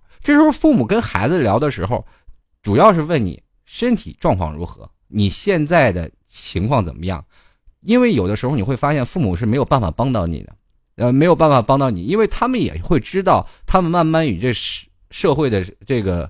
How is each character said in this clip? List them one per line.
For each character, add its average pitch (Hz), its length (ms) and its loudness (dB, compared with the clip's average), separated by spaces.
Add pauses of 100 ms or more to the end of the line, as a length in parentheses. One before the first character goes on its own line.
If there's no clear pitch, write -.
(200)
这 - 120 0
时 294 80 6
候 311 100 6
父 311 240 2
母 135 100 2
跟 208 160 0
孩 104 280 -2
子 175 120 0
聊 110 200 2
的 147 100 0
时 110 160 -4
候， 113 180 -4 (580)
主 101 120 0
要 190 180 6
是 165 100 0
问 151 220 0
你 85 160 -6 (240)
身 240 300 -2
体 - 240 -6
状 147 180 0
况 80 160 -4
如 80 140 -8
何， - 240 -18 (160)
你 101 220 0
现 175 360 -2
在 147 280 2
的 85 180 -6 (160)
情 - 400 -6
况 123 180 0
怎 67 120 -10
么 78 100 -10
样？ 90 180 -6 (580)
因 233 180 2
为 240 120 2
有 107 140 0
的 101 80 -2
时 104 100 -6
候 139 120 -2
你 107 80 -2
会 135 100 -2
发 143 180 -2
现 139 140 -2
父 - 140 -6
母 95 160 0
是 117 100 -4
没 110 100 0
有 139 80 0
办 135 160 0
法 87 120 -2
帮 131 200 -2
到 98 140 -2
你 76 160 -6
的， 50 100 -20 (440)
呃， 123 160 0
没 139 120 4
有 170 120 4
办 160 120 4
法 135 140 4
帮 135 160 2
到 135 120 0
你， 90 140 -6
因 165 140 -2
为 220 80 2
他 - 220 -4
们 254 120 -2
也 85 220 -4
会 165 160 0
知 185 240 -4
道 156 240 2 (200)
他 185 140 2
们 175 80 0
慢 170 160 2
慢 160 220 0
与 92 140 -4
这 123 120 0
社， - 360 -10 (220)
社 - 220 0
会 139 160 0
的 98 160 0 (220)
这 123 160 -2
个 87 280 -2